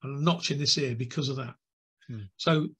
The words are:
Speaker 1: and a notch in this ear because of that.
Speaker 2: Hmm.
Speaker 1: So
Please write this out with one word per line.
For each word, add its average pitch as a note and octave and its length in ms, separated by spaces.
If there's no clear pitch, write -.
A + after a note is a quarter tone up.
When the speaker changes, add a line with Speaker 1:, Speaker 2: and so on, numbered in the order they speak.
Speaker 1:
and C#3 160
a D3 60
notch E3+ 280
in C#3 60
this C#3+ 200
ear C3 180
because B2+ 320
of C3+ 80
that. B2+ 200
Speaker 2:
Hmm. A2+ 140
Speaker 1:
So D#3+ 300